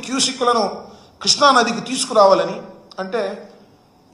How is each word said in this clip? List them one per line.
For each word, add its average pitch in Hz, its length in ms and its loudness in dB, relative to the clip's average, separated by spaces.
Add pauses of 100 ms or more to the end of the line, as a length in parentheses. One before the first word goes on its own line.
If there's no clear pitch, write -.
క్యూసిక్లను 240 560 -2 (600)
కృష్ణానదికి 240 680 2
తీసుకురావాలని, 196 680 2 (420)
అంటే 190 240 -6 (920)